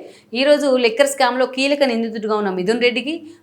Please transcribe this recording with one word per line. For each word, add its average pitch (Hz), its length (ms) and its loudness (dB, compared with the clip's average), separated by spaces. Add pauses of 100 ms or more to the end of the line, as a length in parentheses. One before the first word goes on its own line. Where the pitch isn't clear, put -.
(340)
ఈరోజు 285 420 2
లిక్కర్ 247 380 2
స్కామ్‌లో 254 320 0
కీలక 277 380 0
నిందితుడిగా 226 580 -2
ఉన్న 202 80 -2
మిథున్ 190 360 -2
రెడ్డికి, 247 300 -2 (280)